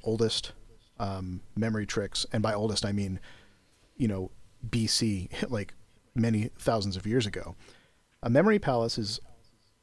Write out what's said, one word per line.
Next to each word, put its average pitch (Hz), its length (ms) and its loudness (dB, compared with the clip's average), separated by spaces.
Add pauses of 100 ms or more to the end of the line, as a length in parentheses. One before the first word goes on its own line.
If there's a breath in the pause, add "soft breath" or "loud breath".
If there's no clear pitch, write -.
oldest, 113 500 2 (440)
um, 92 440 -4 (160)
memory 107 280 0
tricks, - 460 -2
and 110 100 2
by 110 120 2
oldest 104 320 0
I 101 80 0
mean, 95 260 -2 (800 soft breath)
you 120 100 2
know, 95 240 -2 (360)
B 113 200 0
C, 101 400 0 (120)
<laughs> - 100 -2
like, 110 240 -4 (420)
many 113 420 2
thousands 101 380 2
of 92 100 -6
years 113 200 4
ago. 87 300 -6 (640 soft breath)
A 120 80 -2
Memory 196 300 6
Palace 120 380 0
is, 107 220 -4 (640)